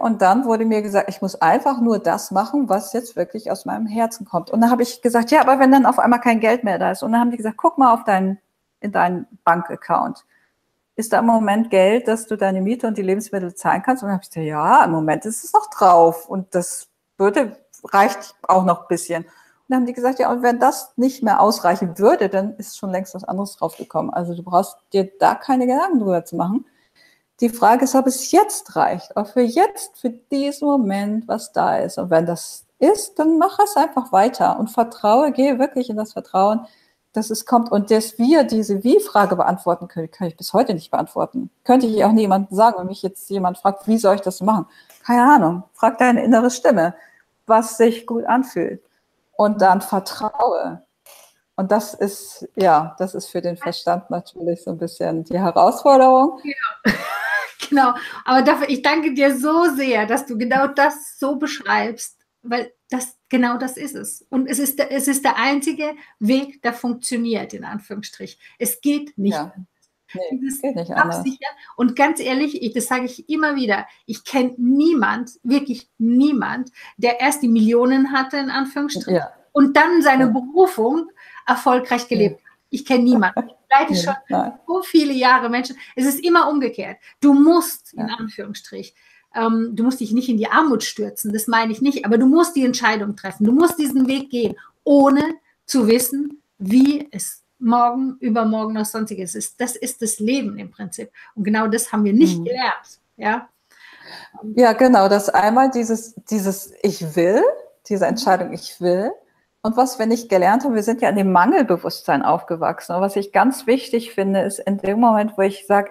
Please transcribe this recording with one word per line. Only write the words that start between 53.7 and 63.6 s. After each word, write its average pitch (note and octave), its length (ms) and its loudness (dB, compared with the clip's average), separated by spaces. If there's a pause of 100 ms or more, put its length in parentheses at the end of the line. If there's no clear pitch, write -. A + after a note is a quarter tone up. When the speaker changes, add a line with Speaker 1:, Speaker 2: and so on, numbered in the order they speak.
Speaker 1:
natürlich E3+ 540 -8
so F#3+ 80 -8
ein E3+ 60 -10
bisschen E3+ 460 -6
die F3 160 -6
Herausforderung. C4 1040 4
Speaker 2:
Ja. - 540 -4
<laughs> - 60 -12 (640)
Genau. C4 240 4 (320)
Aber C4 160 4
dafür, C#4+ 280 0
ich C4+ 120 -4
danke D4+ 320 0
dir C#4 240 2
so D#4 280 2 (100)
sehr, B3 300 0
dass B3+ 200 -2
du A#3 120 -8
genau C4 300 0
das C#4+ 500 -2
so C#4 200 -4
beschreibst, A3 800 -6 (260)
weil A#3+ 280 -6 (180)
das, B3 280 -8 (120)
genau B3 280 0
das B3+ 200 -8